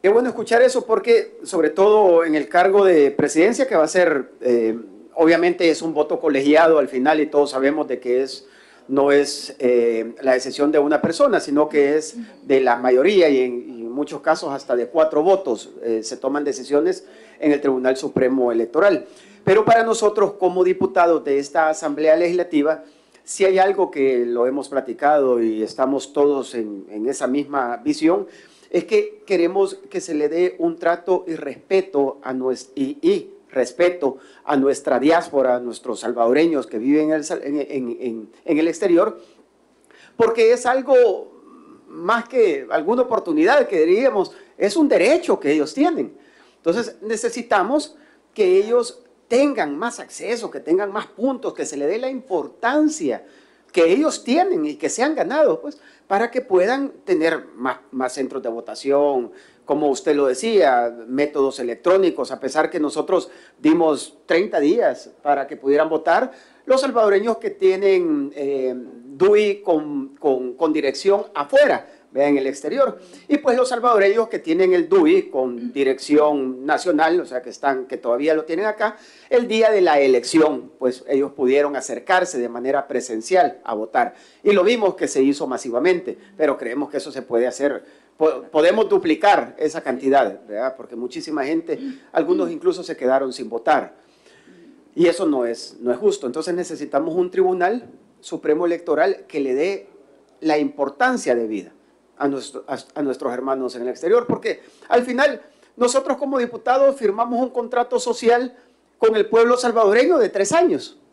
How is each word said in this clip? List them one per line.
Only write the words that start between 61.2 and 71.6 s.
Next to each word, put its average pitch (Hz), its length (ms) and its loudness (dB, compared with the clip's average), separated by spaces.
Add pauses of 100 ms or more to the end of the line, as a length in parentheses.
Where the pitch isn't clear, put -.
electrónicos, 151 720 0
a 131 100 -10
pesar 151 300 -2
que 175 100 -6
nosotros 156 520 -4 (260)
dimos 156 720 -2
treinta 180 320 0
días 151 500 0 (140)
para 139 240 -2
que 151 100 -14
pudieran 147 320 2
votar, 175 420 0 (360)
los 262 140 2
salvadoreños 220 560 0
que 214 120 -8
tienen, 185 840 0
eh, 135 400 -4
dui 180 880 0
con, 147 540 -4
con, 127 360 -2
con 156 180 -2
dirección 156 600 0
afuera, 185 540 2 (240)